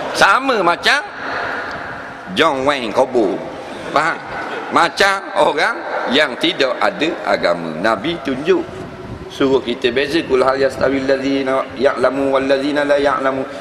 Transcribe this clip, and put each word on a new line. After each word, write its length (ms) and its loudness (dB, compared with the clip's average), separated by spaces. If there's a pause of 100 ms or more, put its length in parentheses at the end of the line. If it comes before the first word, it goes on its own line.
(120)
Sama 480 4
macam 400 2 (1400)
John 320 2
Wayne 240 0
Kobo. 400 2 (640)
Faham? 220 0 (520)
Macam 460 4 (240)
orang 360 2 (360)
yang 240 4
tidak 420 0
ada 300 0 (180)
agama. 540 0
Nabi 400 0
tunjuk. 420 0 (680)
Suruh 300 2
kita 260 0
beza. 320 0
"Qul 240 2
hal 160 2
yastawil 480 0
ladzina 560 0 (160)
ya'lamu 480 2
wal 160 2
ladzina 400 2
la 160 4
ya'lamu?" 400 2 (200)